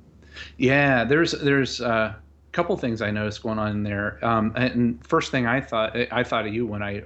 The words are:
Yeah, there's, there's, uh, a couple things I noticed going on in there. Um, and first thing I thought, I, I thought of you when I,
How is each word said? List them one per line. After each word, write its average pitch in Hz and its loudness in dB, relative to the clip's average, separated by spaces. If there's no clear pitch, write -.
Yeah, 135 4
there's, 156 2
there's, 139 0
uh, 113 0
a - -20
couple 175 0
things 113 -4
I 104 0
noticed 107 -4
going 110 -2
on 107 0
in 104 -2
there. 104 -4
Um, 113 2
and 120 0
first 160 0
thing 127 0
I 123 2
thought, 113 -2
I, 120 0
I 120 0
thought 113 -2
of 104 -6
you 117 -2
when 104 -6
I, 101 -6